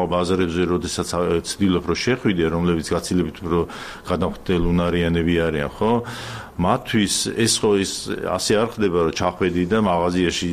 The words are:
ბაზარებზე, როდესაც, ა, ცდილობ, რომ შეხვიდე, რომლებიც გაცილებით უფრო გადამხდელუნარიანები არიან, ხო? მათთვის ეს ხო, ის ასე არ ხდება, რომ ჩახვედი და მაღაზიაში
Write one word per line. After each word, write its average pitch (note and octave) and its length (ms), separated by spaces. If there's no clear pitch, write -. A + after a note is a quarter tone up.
ბაზარებზე, F2+ 580
როდესაც, F2 460
ა, F2 100
ცდილობ, F2+ 480
რომ E2+ 120
შეხვიდე, A#2 480
რომლებიც E2+ 420
გაცილებით E2+ 500
უფრო E2+ 220
გადამხდელუნარიანები F2 1300
არიან, D#2 360
ხო? G#2+ 200
მათთვის G2+ 600
ეს A2+ 220
ხო, A2 180
ის G2 180
ასე F2 320
არ A2+ 160
ხდება, F#2+ 320
რომ E2 140
ჩახვედი F2+ 500
და G2 140
მაღაზიაში F2 720